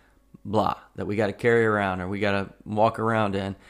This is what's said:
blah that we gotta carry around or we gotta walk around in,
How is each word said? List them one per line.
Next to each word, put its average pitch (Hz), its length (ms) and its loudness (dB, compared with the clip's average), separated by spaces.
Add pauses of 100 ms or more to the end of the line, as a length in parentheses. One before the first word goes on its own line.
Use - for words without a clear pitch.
(440)
blah 104 320 0 (180)
that 95 120 -8
we 98 100 -4
gotta 104 160 0
carry 117 340 2
around 101 340 0
or 90 80 -6
we 101 120 -6
gotta 98 300 0 (140)
walk 110 360 0
around 110 340 0
in, 98 220 -4 (140)